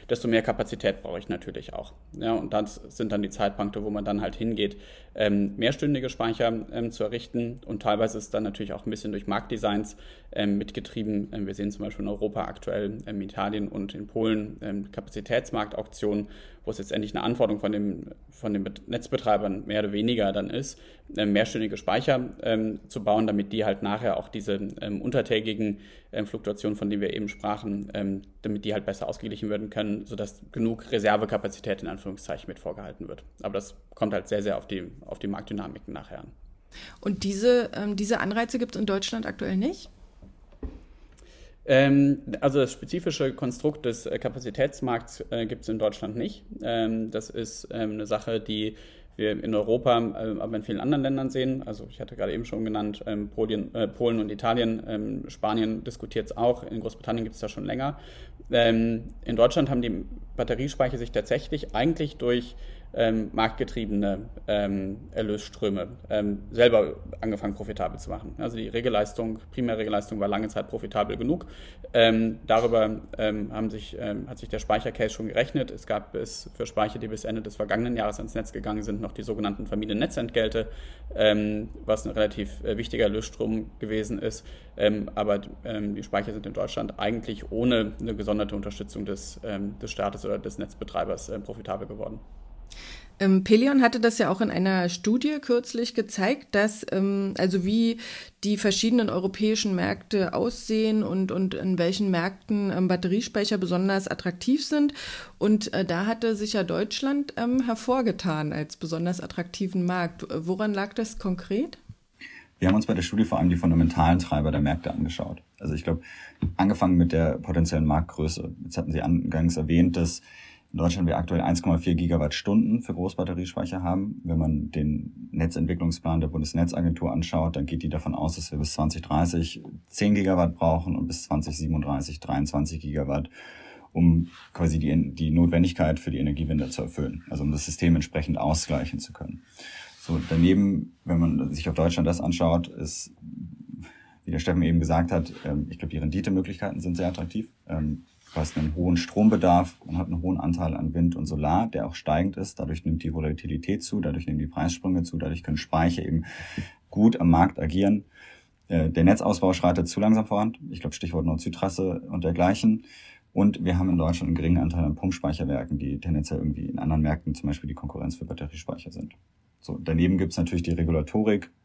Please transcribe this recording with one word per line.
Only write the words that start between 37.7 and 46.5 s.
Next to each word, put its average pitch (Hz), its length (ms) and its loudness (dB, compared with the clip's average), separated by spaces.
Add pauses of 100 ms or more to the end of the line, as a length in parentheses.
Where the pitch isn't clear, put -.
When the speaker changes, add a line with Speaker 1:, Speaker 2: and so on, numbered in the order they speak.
Speaker 2:
ähm, 208 220 -4
diese 208 240 0
Anreize 233 380 0
gibt's 240 180 -4
in 214 100 -2
Deutschland 208 400 -2
aktuell 190 300 -4
nicht? 247 320 -2 (1800)
Speaker 1:
Ähm, 139 520 6 (220)
also 139 200 4
das 127 120 2
spezifische 151 640 -2
Konstrukt 139 500 -2
des, 117 220 -2
äh, 117 120 -2
Kapazitätsmarkts, 123 1120 -4
äh, 113 160 -2
gibt's 117 220 -8
in 113 100 -2
Deutschland 107 380 -2
nicht. 156 280 -6 (180)